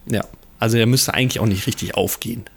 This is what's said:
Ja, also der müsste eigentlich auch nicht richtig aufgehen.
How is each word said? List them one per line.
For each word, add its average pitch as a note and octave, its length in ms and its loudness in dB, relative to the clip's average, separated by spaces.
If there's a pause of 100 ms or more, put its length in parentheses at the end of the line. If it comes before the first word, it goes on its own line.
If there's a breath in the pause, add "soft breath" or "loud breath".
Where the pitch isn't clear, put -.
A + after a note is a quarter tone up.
Ja, G2+ 160 -2 (380)
also A2+ 160 2
der A2+ 100 4
müsste B2+ 280 2
eigentlich B2+ 260 0
auch G#2+ 60 2
nicht G2+ 200 0
richtig - 300 -4
aufgehen. A2+ 480 -2 (120)